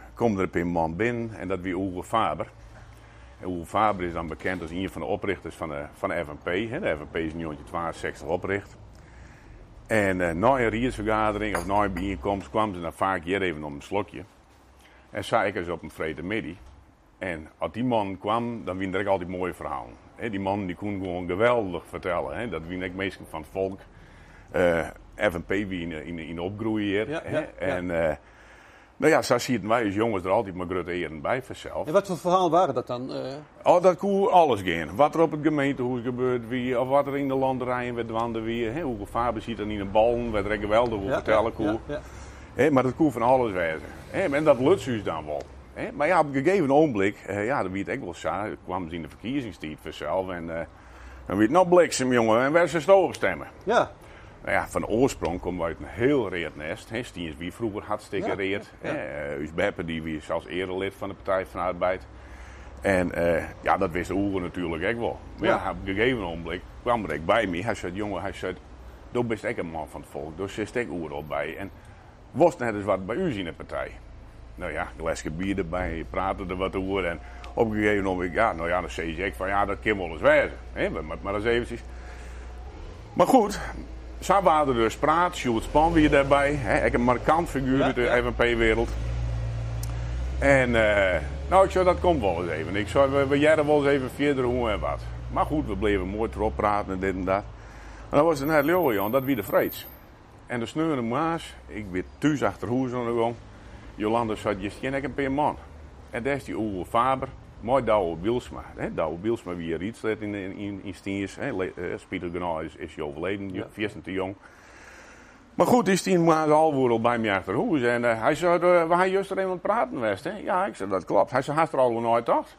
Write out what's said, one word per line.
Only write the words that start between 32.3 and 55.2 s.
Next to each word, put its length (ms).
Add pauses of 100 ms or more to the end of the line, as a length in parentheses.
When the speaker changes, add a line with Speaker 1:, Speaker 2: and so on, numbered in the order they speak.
Speaker 2:
waren 240
dat 120
dan, 260
eh? 220 (280)
Speaker 1:
Oh, 200
dat 140
kon 360
alles 320
gaan. 320
Wat 180
er 60
op 100
het 120
gemeentehuis 600
gebeurt, 440
wie, 320
of 80
wat 180
er 100
in 120
de 60
landerijen 600
werd 160
wanden, 340
wie, 240
hè, 140
hoe 240
Faber 360
ziet 140
dan 140
in 100
een 100
bal, 400
werd 200
er 80
geweldig 400
hoe 100
Speaker 2:
Ja, 60
Speaker 1:
vertellen 300
Speaker 2:
ja, 120
Speaker 1:
kon. 100
Speaker 2:
ja, 200
ja. 140 (540)
Speaker 1:
Hè, 160
maar 120
dat 120
kon 180
van 100
alles 300
wezen. 360 (220)
Hè, 100 (160)
en 80
dat 160
lukt 240
dus 180
dan 240
wel. 160 (320)
Hè, 180
maar 140
ja, 140
op 60
een 60 (120)
gegeven 260
ogenblik, 460 (100)
eh, 200
ja, 160
dan 100
wie 80
het 100
echt 120
wel 120
zo, 160 (340)
kwamen 240
ze 80
in 60
de 60
verkiezingstijd 720
vanzelf 480
en, 280
eh, 60 (640)
dan 100
wie 100
het 80
nou 140
bliksem, 440
jongen, 300
en 100
waar 160
ze 120
zo 180
op 160
stemmen. 320 (180)
Speaker 2:
Ja. 260 (520)
Speaker 1:
Nou 100
ja, 160
van 180
oorsprong 540